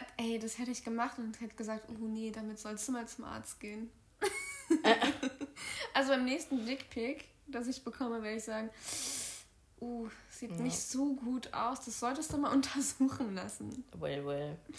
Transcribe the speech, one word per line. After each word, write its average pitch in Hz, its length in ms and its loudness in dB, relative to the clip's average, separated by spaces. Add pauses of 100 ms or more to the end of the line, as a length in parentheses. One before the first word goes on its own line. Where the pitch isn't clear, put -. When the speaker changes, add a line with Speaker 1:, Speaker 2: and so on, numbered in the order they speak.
(160)
Speaker 1:
ey, 226 240 0
das 220 200 -4
hätte 247 120 0
ich 233 100 -6
gemacht 233 360 0
und 220 240 -6
hätte 220 140 -6
gesagt, 220 340 -4
„Oh 226 180 -6
nee, 220 240 -2
damit 214 260 -6
sollst 214 300 -4
du 262 60 0
mal 233 120 -2
zum - 200 -10
Arzt - 340 -8
gehen.“ 214 320 -6 (300)
<laughs> - 640 2
Speaker 2:
Äh. 220 120 10 (960)
Speaker 1:
Also 269 200 6
beim 254 100 6
nächsten 262 420 2
Dickpic, 262 600 -2 (220)
das 240 200 -2
ich 254 160 -2
bekomme, 233 400 -2
werde 214 140 -2
ich 220 80 -4
sagen, 220 240 -2 (1120)
Uh, 233 260 -4 (220)
sieht 226 220 -8
Speaker 2:
Ja. 170 60 -2
Speaker 1:
nicht 254 220 0
so 277 360 2
gut 247 380 -2
aus. 247 320 0
Das - 140 -6
solltest 269 320 0
du 302 60 2
mal 285 140 4
<laughs> - 20 6
untersuchen 269 800 4
lassen. 208 480 -6 (160)
Speaker 2:
Well, 143 260 0
well. 143 320 -2 (220)